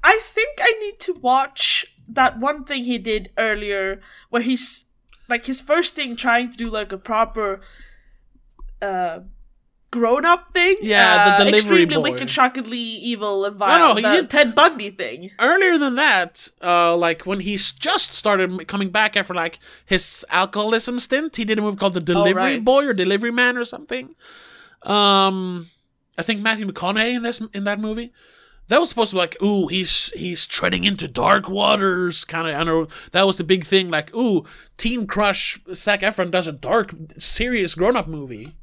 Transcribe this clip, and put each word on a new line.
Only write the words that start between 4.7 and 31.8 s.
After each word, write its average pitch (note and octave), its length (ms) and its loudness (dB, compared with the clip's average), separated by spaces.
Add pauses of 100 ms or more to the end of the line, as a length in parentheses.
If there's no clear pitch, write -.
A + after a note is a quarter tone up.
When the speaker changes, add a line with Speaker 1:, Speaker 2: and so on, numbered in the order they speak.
Speaker 1:
like, A#3+ 180 -4
his C4 140 -4
first E4+ 340 0
thing B3+ 220 -8
trying A#3+ 340 0
to B3 60 -20
do, A#3 120 -8
like, G#3+ 220 -6
a G3 80 -10
proper, G#3+ 640 -4 (1200)
uh, F3+ 380 -4 (720)
grown-up C#4+ 600 2
thing. F4+ 300 4
Speaker 2:
Yeah, G3+ 420 6
the G3+ 100 8
Speaker 1:
Uh, G3+ 40 6
Speaker 2:
delivery G3+ 200 6
Speaker 1:
Extremely F#3 380 4
Speaker 2:
boy. - 60 2
Speaker 1:
Wicked, - 280 -2
Shockingly B3+ 480 0
Evil, G#3+ 640 -4
and G3+ 140 -6
Speaker 2:
No, G#3 80 0
no, G3 120 6
Speaker 1:
Vile. D4 180 6
Speaker 2:
he G#3+ 60 0
Speaker 1:
The G#3+ 100 2
Speaker 2:
did F4+ 180 0
Speaker 1:
Ted C#4+ 260 2
Bundy C#4 340 4
thing. E3 480 -12
Speaker 2:
Earlier F4 400 4
than C#4 160 0
that, A#3 540 0 (140)
uh, F3 340 4
like, E3+ 280 0
when F#3+ 160 -4
he G3+ 140 -4
s-, - 180 -2
just - 420 0
started F#3+ 360 0
m-, F3+ 160 -6
coming G3 240 -4
back G#3+ 260 2
after, F#3+ 180 -2
like, E3 260 -4 (260)
his - 440 -2
alcoholism G#3 680 0
stint, C#4+ 380 -4
he A#3 80 -4
did G#3+ 160 -2
a - 20 -2
movie G#3 140 -2
called G3 180 -2
The F3+ 60 -2
Speaker 1:
Oh, D#3 40 -10 (100)
Speaker 2:
Delivery F#3+ 280 2 (120)
Speaker 1:
right. A#3 100 -6
Speaker 2:
Boy C#4 220 4
or C4 80 -2
Delivery G3 360 -2
Man B3 260 0
or A#3+ 80 -4
something. C4 520 -12 (680)
Um, F#3+ 840 2 (500)
I E3+ 40 -8
think G#3 180 -4
Matthew G#3+ 260 -2
McConaughey G#3+ 500 -2
in A#3 60 -4
this, A#3 180 -6 (140)
in G3 100 -6
that G3+ 160 -4
movie. A3 320 -8 (560)
That B3 100 4
was E4+ 120 2
supposed A3+ 200 0
to F#3+ 60 -4
be F3+ 40 0
like, E3+ 220 -4
"Ooh, G3 240 2
he's, F3+ 480 -2
he's F3 320 -4
treading F2+ 380 -2
into G3 240 0
dark F#3+ 400 0
waters," F#3+ 760 0